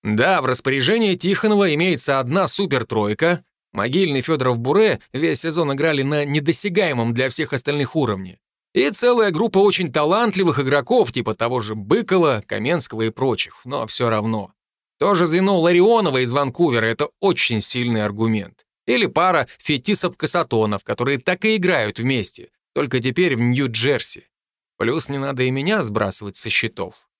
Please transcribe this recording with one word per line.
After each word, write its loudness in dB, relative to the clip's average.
Да, 2
в -4
распоряжении 0
Тихонова 0
имеется 0
одна 0
супертройка. 0
Могильный, 0
Федоров, 0
Буре 2
весь 0
сезон -2
играли 0
на 0
недосягаемом 0
для 0
всех -4
остальных -2
уровне. -2
И 2
целая 2
группа 0
очень 2
талантливых 2
игроков, 2
типа -4
того -2
же -6
Быкова, 2
Каменского -4
и 0
прочих, -2
но -6
все -2
равно. -2
То 2
же 4
звено 2
Ларионова 4
из 0
Ванкувера — 2
это -2
очень 0
сильный -2
аргумент. -4
Или 0
пара 2
Фетисов-Касатонов, -2
которые -2
так -4
и 2
играют 0
вместе, -4
только -2
теперь 0
в -4
Нью-Джерси. 0
Плюс -2
не -6
надо -4
и 0
меня 0
сбрасывать -4
со -6
счетов. -6